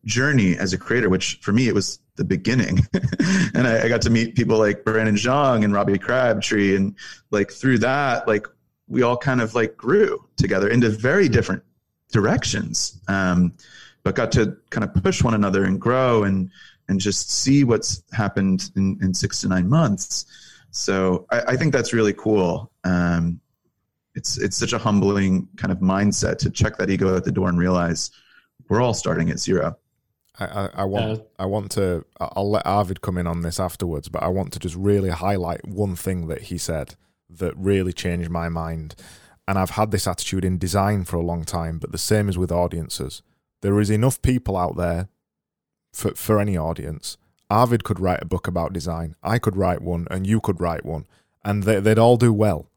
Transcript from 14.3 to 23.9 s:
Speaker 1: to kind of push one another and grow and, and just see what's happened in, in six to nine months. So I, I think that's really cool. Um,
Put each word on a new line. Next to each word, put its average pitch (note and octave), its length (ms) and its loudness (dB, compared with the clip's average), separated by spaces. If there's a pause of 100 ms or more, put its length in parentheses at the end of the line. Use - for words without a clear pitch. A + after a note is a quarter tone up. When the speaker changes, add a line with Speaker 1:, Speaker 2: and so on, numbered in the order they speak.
Speaker 1:
to G#2+ 240 2 (140)
kind A2 120 -2
of - 100 -6 (100)
push F#3+ 200 2
one A2+ 120 2
another G2 300 2
and F#2+ 140 0
grow B2 440 2
and, F#2+ 260 0 (400)
and F#2+ 100 0
just G2+ 300 -2
see C#3 340 4
what's - 480 0
happened G2 640 0
in, G2 260 0
in F#2 120 0
six - 280 -4
to G2 60 -4
nine F#2 220 0
months. E3 560 0 (460)
So F#2+ 580 0
I, A#2+ 200 0
I B2+ 60 2
think D3 160 0
that's A#2+ 220 0
really G#2+ 200 4
cool. G2 580 0 (120)
Um, E2+ 560 0 (760)